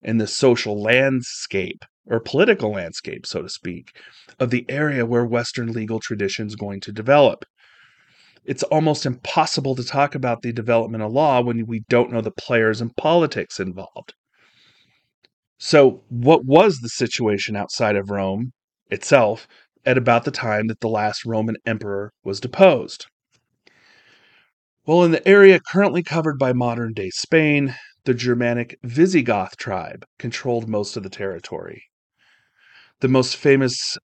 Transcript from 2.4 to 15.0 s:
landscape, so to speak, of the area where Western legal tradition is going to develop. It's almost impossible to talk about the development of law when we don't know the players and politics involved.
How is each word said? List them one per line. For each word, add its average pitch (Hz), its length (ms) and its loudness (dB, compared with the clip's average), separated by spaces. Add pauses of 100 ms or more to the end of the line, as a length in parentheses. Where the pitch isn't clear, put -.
landscape, - 540 -10
so - 160 -8
to 80 80 -12
speak, - 460 -12 (440)
of 123 120 0
the 123 180 -2
area 139 360 -2
where 120 200 0
Western 117 460 -4
legal 113 280 -6
tradition 104 460 -6
is 107 100 -10
going 101 260 -10
to - 100 -14
develop. 120 540 2 (1000)
It's 135 180 -8
almost 156 440 0
impossible 135 680 -2
to 123 80 -8
talk 143 300 -2
about 123 300 -4
the 120 100 -4
development 113 500 0
of 107 80 -4
law 135 300 2
when 117 240 -2
we 113 240 -8
don't 120 220 4
know 117 100 -2
the 107 100 -4
players 110 480 0
and 117 160 -6
politics 156 640 0
involved. 92 540 -10 (1400)